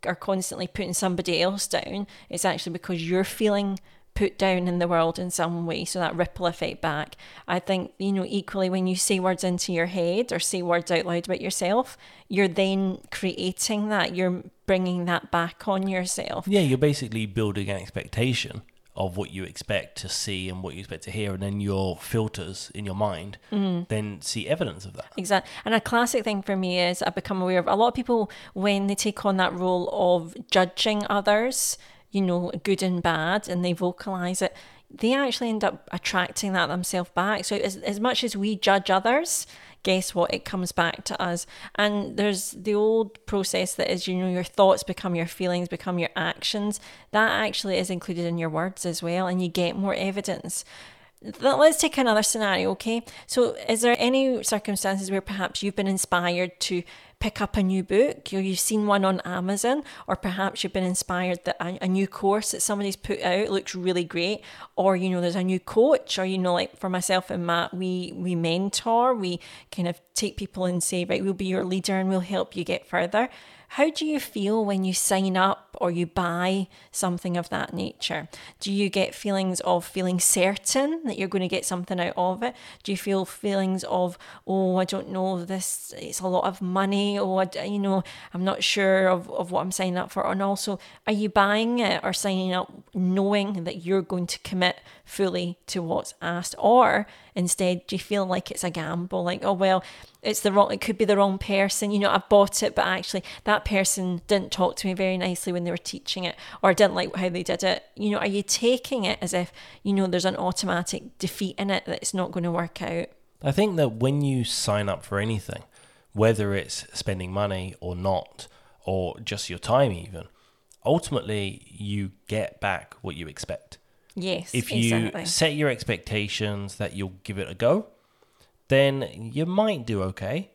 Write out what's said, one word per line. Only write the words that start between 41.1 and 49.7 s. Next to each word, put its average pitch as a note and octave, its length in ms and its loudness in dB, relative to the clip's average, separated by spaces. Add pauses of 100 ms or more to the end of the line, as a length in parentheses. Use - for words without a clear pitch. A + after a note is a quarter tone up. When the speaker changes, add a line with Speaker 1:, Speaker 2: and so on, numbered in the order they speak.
Speaker 1:
us. F3 240 -2 (300)
And G#3 420 0
there's G3+ 340 0
the G3+ 220 -2
old G#3+ 520 2
process F#3 500 -2
that - 160 0
is, F3+ 160 -2
you F#3 80 0
know, F#3 140 0
your F3+ 140 0
thoughts F#3+ 380 6
become F#3 320 -4
your E3 140 0
feelings, F3+ 400 -2
become F3+ 320 -4
your E3+ 160 0
actions. G3+ 640 -2 (320)
That G#3+ 180 4
actually G#3 480 0
is F#3 120 0
included F3 360 -4
in E3+ 120 -2
your E3 120 0
words E3+ 360 -4
as E3+ 180 -4
well, F3 240 0
and F3+ 140 0
you F3+ 80 0
get E3+ 260 0